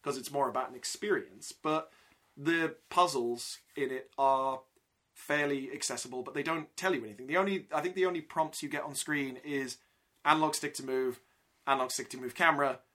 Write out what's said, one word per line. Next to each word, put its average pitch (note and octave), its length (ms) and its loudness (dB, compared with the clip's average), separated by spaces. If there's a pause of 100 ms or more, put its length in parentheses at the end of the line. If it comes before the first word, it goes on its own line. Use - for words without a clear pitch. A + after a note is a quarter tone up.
'cause C3+ 160 -2
it's B2 120 -8
more C#3 180 2
about B2+ 220 -2
an B2+ 60 -14
experience, - 760 -4
but D#3 380 0 (460)
the D#3+ 400 2 (140)
puzzles B2+ 680 2 (180)
in C3+ 140 0
it C3 280 -8
are C3+ 420 2 (540)
fairly C#3+ 580 -2
accessible, B2+ 500 -6
but C3+ 120 -10
they C#3+ 80 -2
don't D#3+ 340 -4
tell F#3 180 0
you B2 100 -2
anything. G#2+ 220 -14
The D3+ 120 0
only, F#3+ 340 0
I D3+ 80 0
think F3+ 140 -4
the F#3 120 4
only F3 140 0
prompts D#3 420 -4
you D3 60 -6
get C#3+ 160 -4
on C#3+ 100 -10
screen C#3 480 -2
is C#3 360 -4 (460)
analog D#3 300 6
stick D3 200 -4
to C3+ 100 -8
move, C3 340 0 (480)
analog C3 240 2
stick - 200 -6
to B2+ 80 -10
move B2 160 -8
camera C#3+ 460 4 (140)